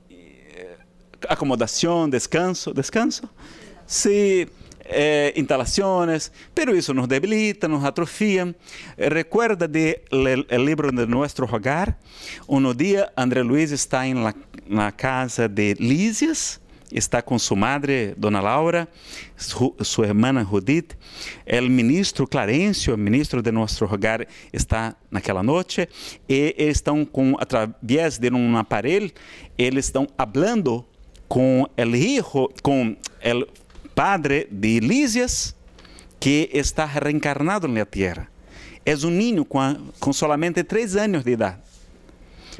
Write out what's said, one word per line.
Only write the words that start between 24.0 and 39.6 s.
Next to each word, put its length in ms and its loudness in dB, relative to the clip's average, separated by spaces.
está 440 -2
naquela 320 -2
noche, 480 0
y 300 2
están 480 0
con, 340 2
a 80 -4
través 720 0
de 100 2
un 260 2
aparelho, 560 0
eles 280 2
estão 300 0
hablando 720 0
com 380 2
el 200 2
hijo, 640 0
com 340 0
el 280 0
padre 560 0
de 300 2
Lisias, 760 0
que 340 2
está 320 -2
reencarnado 840 -2
na 180 0
terra. 440 -4
É 100 2
um 140 -2
ninho 360 2
com 140 -2
a, 180 0